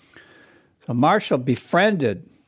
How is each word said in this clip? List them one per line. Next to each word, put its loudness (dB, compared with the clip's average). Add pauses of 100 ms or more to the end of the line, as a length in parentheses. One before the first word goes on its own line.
(840)
So -6
Marshall 2
befriended, -2 (180)